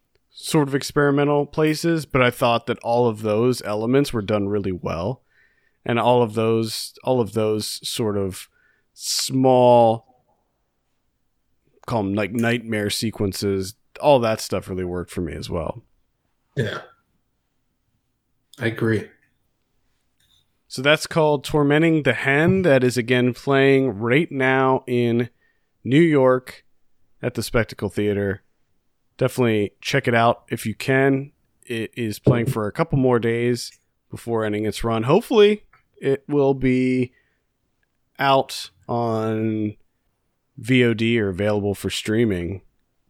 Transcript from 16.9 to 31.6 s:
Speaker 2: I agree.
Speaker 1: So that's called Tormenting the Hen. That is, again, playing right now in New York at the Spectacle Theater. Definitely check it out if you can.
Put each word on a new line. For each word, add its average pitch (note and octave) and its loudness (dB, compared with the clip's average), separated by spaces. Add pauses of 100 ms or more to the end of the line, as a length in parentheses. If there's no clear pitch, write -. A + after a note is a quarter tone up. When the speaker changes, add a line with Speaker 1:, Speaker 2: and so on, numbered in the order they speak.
Speaker 2:
I A#2+ -4
agree. A2 -2 (1600)
Speaker 1:
So - -10
that's D3+ 2
called D3+ 0
Tormenting D#3 2
the C3 2
Hen. D#3+ 2
That C3+ 4
is, B2 0
again, B2 0
playing C3+ 2
right B2 0
now C3 0
in A#2+ 0 (540)
New C3 4
York C3 2 (580)
at - -4
the A2+ -4
Spectacle - -2
Theater. G2+ -2 (760)
Definitely A2+ 0
check - -2
it A#2+ 2
out A#2 2
if - -8
you A2 -6
can. C3+ 0 (320)